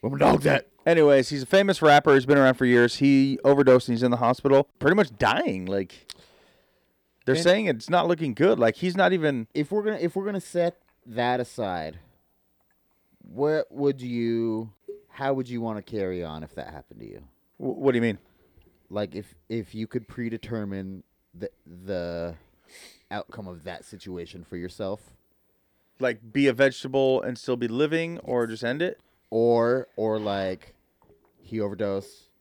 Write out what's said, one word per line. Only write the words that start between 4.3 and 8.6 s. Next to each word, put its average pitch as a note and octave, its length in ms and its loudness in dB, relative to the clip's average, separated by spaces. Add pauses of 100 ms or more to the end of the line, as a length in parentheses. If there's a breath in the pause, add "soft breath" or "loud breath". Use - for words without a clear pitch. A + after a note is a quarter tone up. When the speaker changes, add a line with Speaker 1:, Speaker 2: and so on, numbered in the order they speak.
Speaker 2:
pretty D#3+ 160 2
much G3+ 220 0
dying. G#2+ 480 0
Like, F#2+ 460 -6 (1120 soft breath)
they're C3 100 2
Speaker 1:
And E3 80 -2
Speaker 2:
saying G3 240 4
it's A#2+ 220 -4
not F3 180 2
looking D#3+ 260 -2
good. A2 260 2
Like, A2+ 180 2